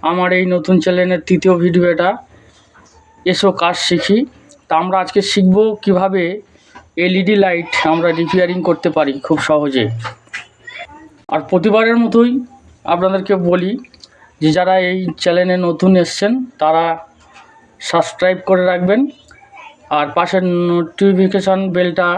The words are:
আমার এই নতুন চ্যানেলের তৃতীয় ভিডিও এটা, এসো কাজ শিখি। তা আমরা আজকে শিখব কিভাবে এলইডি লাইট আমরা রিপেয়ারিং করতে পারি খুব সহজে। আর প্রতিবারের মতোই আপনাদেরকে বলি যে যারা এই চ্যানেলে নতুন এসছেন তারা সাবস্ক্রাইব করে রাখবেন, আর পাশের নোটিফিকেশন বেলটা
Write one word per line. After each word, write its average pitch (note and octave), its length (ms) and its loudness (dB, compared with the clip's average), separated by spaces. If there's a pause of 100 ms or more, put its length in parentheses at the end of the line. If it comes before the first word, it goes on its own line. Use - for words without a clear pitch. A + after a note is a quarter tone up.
(100)
আমার F3+ 280 0
এই F#3 60 0 (100)
নতুন F3+ 280 0
চ্যানেলের F3+ 460 0
তৃতীয় F#3 260 4 (100)
ভিডিও F3 200 2 (100)
এটা, F3 160 0 (1200)
এসো G3 160 2 (140)
কাজ F3 140 0 (100)
শিখি। F3+ 320 2 (480)
তা - 60 -4 (100)
আমরা F#3 200 -2
আজকে G3+ 180 0 (100)
শিখব F#3 260 2 (280)
কিভাবে F#3+ 380 0 (840)
এলইডি F#3 400 0
লাইট F3 260 -2 (220)
আমরা E3 160 0 (120)
রিপেয়ারিং F3+ 380 0 (100)
করতে D#3+ 280 0
পারি C#3+ 160 0 (140)
খুব D#3 120 0 (100)
সহজে। C#3+ 360 0 (1500)
আর D#3 80 -2 (100)
প্রতিবারের A3 520 2
মতোই A#3 280 4 (640)
আপনাদেরকে F#3+ 400 0 (160)
বলি F3+ 220 0 (720)
যে D#3 140 2
যারা F#3 180 2 (160)
এই F#3 80 -2 (240)
চ্যানেলে F3+ 340 2 (120)
নতুন F3 220 2 (120)
এসছেন G3+ 300 -2 (300)
তারা D#3+ 220 2 (1080)
সাবস্ক্রাইব F3+ 480 0 (100)
করে F#3 220 2
রাখবেন, F3+ 300 0 (1000)
আর D3 80 0 (100)
পাশের F3+ 280 0 (280)
নোটিফিকেশন F#3+ 840 0 (160)
বেলটা F3 440 0